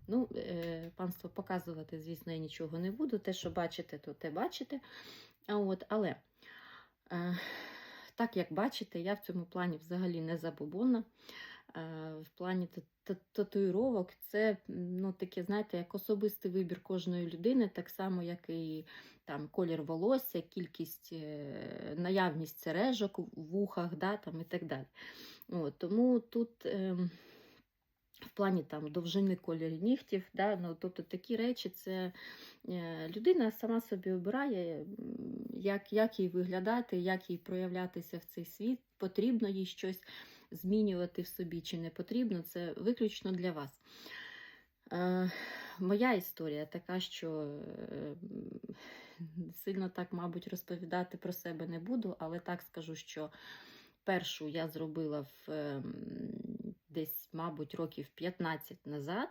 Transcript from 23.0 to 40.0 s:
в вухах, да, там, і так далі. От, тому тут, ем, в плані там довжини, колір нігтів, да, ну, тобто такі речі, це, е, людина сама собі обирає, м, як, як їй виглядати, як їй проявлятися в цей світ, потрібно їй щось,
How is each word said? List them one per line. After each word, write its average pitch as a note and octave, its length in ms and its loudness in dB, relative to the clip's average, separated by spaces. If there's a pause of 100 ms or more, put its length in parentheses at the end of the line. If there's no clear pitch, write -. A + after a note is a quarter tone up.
в F3 160 -4
вухах, F3 600 0
да, F#3+ 200 2
там, E3 240 -6
і E3 40 -4
так E3+ 200 -2
далі. C#3 200 -4 (640)
От, D#3 300 -2
тому A#3 420 8
тут, - 460 0
ем, F#3 440 2 (1120)
в - 100 -14
плані F#3+ 320 4
там D3+ 280 -6
довжини, F3 460 4
колір D#3+ 360 -2
нігтів, G3 520 2 (100)
да, G3+ 220 4
ну, F3 240 -4
тобто F3+ 220 -4
такі G#3+ 340 -4
речі, A#3 320 0
це, F#3 440 -2 (560)
е, E3 400 -4
людина A3+ 420 6
сама A3+ 300 2
собі F#3+ 320 0
обирає, F#3 680 0
м, D3+ 60 -6 (680)
як, G3 380 0
як G#3+ 280 4
їй F#3 80 4
виглядати, F#3 680 2
як F#3 340 0
їй F3 80 -2
проявлятися F3+ 800 -4
в - 60 -10
цей - 200 -8
світ, A#3+ 360 -2 (180)
потрібно G#3+ 500 4
їй F#3+ 180 0
щось, F#3 360 -4 (480)